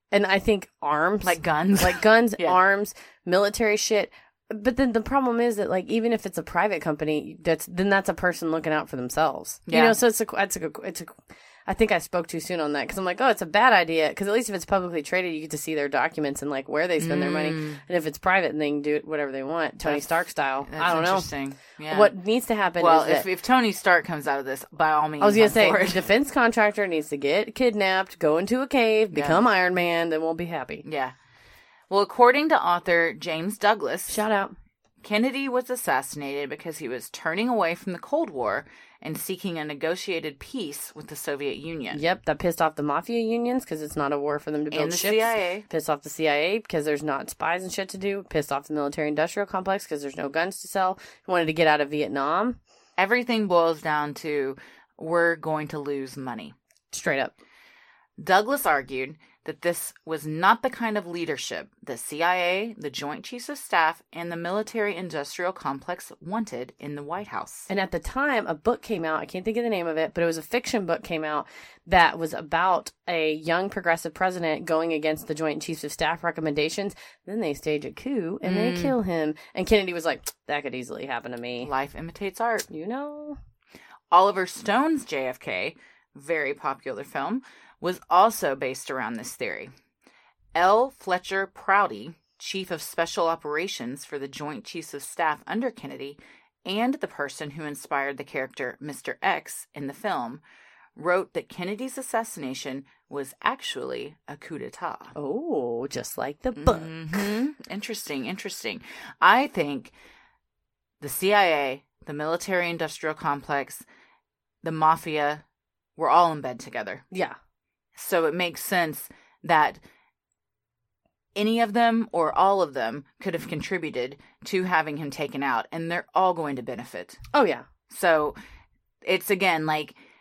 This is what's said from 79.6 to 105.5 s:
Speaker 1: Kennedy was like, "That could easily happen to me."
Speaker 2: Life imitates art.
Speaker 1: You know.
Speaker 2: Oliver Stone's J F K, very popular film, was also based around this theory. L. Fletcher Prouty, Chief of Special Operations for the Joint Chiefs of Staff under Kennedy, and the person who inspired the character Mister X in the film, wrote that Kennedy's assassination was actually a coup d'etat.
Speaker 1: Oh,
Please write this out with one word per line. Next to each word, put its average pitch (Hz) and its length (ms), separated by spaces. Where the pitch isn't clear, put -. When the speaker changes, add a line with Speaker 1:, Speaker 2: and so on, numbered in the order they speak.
Speaker 1:
Kennedy 196 280
was 165 140
like, 143 160
"That 147 140
could 131 120
easily 127 320
happen 123 240
to 120 100
me." 123 260
Speaker 2:
Life 139 280
imitates 185 460
art. 226 280
Speaker 1:
You 165 180
know. 294 520
Speaker 2:
Oliver 185 360
Stone's 277 580
J 135 240
F 127 100
K, 113 380
very 143 380
popular 135 500
film, 175 380
was 180 300
also 180 480
based 131 340
around 120 240
this 113 220
theory. 98 320
L. 208 360
Fletcher 190 560
Prouty, 165 680
Chief 185 320
of 160 100
Special 165 480
Operations 151 800
for 147 120
the 139 100
Joint 147 360
Chiefs - 300
of 139 80
Staff 156 440
under 226 240
Kennedy, 139 460
and 226 300
the 240 120
person 147 440
who 151 140
inspired 139 520
the 143 80
character 131 560
Mister 139 400
X - 540
in 143 140
the 139 40
film, 143 480
wrote 175 380
that - 160
Kennedy's 208 480
assassination 180 880
was 139 320
actually 131 720
a 147 120
coup 151 200
d'etat. - 560
Speaker 1:
Oh, 147 720